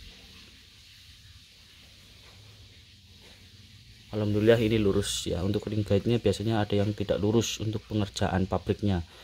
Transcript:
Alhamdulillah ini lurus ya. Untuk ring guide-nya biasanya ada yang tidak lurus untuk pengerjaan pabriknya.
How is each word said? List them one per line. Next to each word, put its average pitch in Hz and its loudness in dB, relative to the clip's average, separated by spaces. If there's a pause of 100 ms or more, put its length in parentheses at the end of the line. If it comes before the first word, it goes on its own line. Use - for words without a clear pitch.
(4000)
Alhamdulillah 107 4
ini 110 2
lurus 98 0
ya. 87 -2
Untuk 104 -2
ring 107 -2
guide-nya 110 0
biasanya 104 0
ada 101 0
yang 104 0
tidak 92 -2
lurus 107 0
untuk 107 -6
pengerjaan 95 -2
pabriknya. 95 -2 (200)